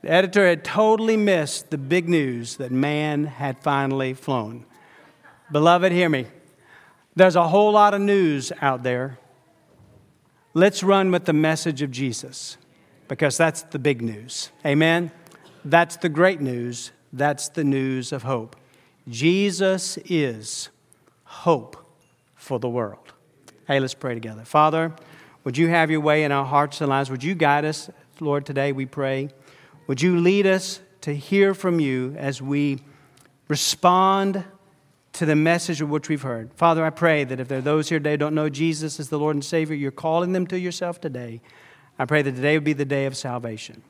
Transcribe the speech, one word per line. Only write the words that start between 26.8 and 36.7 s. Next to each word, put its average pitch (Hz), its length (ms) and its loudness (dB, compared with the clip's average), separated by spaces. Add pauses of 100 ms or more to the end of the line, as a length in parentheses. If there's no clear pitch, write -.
and 147 80 -2
lives? 135 200 0
Would 131 140 -8
you 180 100 -2
guide 147 320 2
us, 156 240 -6 (300)
Lord, 143 260 -2
today, 139 260 -2
we 135 140 -4
pray? 135 440 -4 (560)
Would 131 160 -2
you 175 180 4
lead 190 260 4
us 190 360 0 (180)
to 147 160 -6
hear 196 380 2
from 180 260 0
you 131 380 -2
as 139 240 -6
we 143 420 -2 (640)
respond 190 960 2 (680)
to - 120 -4
the 151 80 2
message 160 460 0
of 147 100 -4
which 147 200 -6
we've 143 140 -4
heard? 117 320 -8
Father, 165 300 2